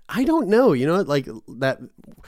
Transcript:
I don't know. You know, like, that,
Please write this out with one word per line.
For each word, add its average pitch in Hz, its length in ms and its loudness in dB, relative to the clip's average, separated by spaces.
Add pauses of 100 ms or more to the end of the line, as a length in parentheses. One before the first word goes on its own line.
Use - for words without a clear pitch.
(100)
I 254 140 -2
don't 311 240 0
know. 220 260 4
You 127 120 0
know, 175 140 0
like, 143 260 -2 (300)
that, 131 240 -4 (480)